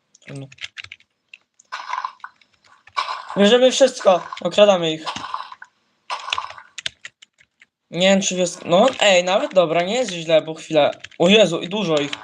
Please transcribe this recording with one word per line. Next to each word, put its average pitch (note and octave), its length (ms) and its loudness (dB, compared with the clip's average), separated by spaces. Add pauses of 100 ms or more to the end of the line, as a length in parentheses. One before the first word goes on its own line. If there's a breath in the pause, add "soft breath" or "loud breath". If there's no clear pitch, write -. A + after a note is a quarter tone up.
(200)
Trudno. C#3 280 -18 (3000)
Bierzemy B3 340 6
wszystko. G#3+ 560 2 (140)
Okradamy F3+ 520 2
ich. D#3 120 -10 (2750)
Nie F3+ 180 0
wiem, G3 120 4
czy F#3+ 140 -4
wios-, F3+ 300 -4
no, F#3+ 220 4 (120)
ej, F#3 240 4
nawet A3 300 -2
dobra, E3+ 280 2
nie F#3+ 140 -4
jest B3 160 -4
źle, D#3+ 300 0
bo D#3 120 -8
chwilę. D3+ 380 0 (280)
O E3+ 80 4
Jezu, F#3+ 320 4
i F3 100 -8
dużo F3 280 -2
ich. C#3+ 140 -4 (120)